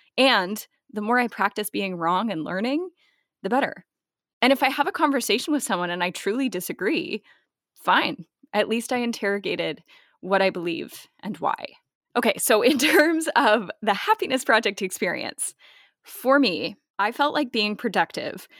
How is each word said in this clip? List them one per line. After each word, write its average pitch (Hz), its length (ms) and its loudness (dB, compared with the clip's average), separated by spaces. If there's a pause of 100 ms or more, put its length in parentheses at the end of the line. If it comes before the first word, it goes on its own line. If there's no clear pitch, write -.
(160)
And 214 480 2 (280)
the 208 80 -6
more 226 180 2
I 240 100 0
practice 208 420 -2
being 196 260 -4
wrong 180 340 0
and 160 140 -4
learning, 262 460 -4 (520)
the 190 80 -4
better. 247 340 -2 (580)
And 254 100 6
if 262 100 2
I 262 80 4
have 285 160 0
a 370 60 -2
conversation 277 600 0
with 285 100 0
someone 175 280 -2
and 180 120 -2
I 180 80 0
truly 240 380 -2
disagree, 196 760 -4 (520)
fine. - 500 -2 (280)
At 208 160 0
least 226 240 -4
I 247 60 -2
interrogated 202 840 -4 (380)
what 190 220 2
I 190 80 4
believe - 580 -8 (140)
and 208 160 -8
why. - 360 -4 (420)
Okay, 233 220 2
so 214 240 4
in 277 160 4
<laughs> - 0 -
terms 311 580 4
of 226 340 4 (120)
the 208 120 2
Happiness 339 500 0
Project 208 380 2
experience, - 720 -6 (480)
for 269 360 2
me, 180 380 0 (220)
I 208 140 0
felt 294 220 0
like 294 180 0
being 208 240 0
productive - 680 -2 (140)